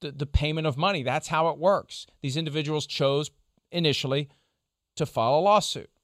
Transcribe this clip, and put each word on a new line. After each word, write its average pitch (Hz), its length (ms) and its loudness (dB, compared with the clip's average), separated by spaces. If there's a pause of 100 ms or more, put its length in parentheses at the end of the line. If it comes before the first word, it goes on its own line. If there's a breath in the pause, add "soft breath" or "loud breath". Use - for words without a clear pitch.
the, 143 120 -10
the 139 140 -8
payment 156 400 0
of 135 100 0
money. 175 260 0
That's 127 260 -2
how 165 200 2
it 147 100 -4
works. 180 480 0 (140)
These 135 160 -4
individuals 151 500 -4
chose 139 440 0 (420)
initially 143 560 0 (680)
to 151 100 -2
file 123 300 2
a 156 40 4
lawsuit. 196 480 2 (160)